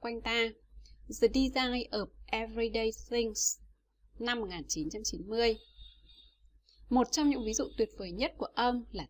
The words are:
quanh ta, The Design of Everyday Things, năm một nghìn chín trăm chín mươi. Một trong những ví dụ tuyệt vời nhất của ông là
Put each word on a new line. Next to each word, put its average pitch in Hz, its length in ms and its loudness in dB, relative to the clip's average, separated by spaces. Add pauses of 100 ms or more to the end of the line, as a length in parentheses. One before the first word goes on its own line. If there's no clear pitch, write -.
quanh 233 200 -6
ta, 226 280 2 (720)
The 226 140 8
Design 254 560 2
of 202 160 -2 (200)
Everyday 226 640 0 (200)
Things, 226 480 0 (600)
năm 240 220 0
một 214 100 -2
nghìn 165 180 -6
chín 156 220 -4
trăm 214 140 -8
chín 185 240 -6
mươi. 226 280 4 (1300)
Một 240 220 4
trong 294 180 4
những 254 140 0
ví 220 100 -2
dụ 262 100 -2 (120)
tuyệt 220 220 0
vời 185 140 -10
nhất 254 260 -4
của - 160 -4
ông 247 380 2
là 170 180 -8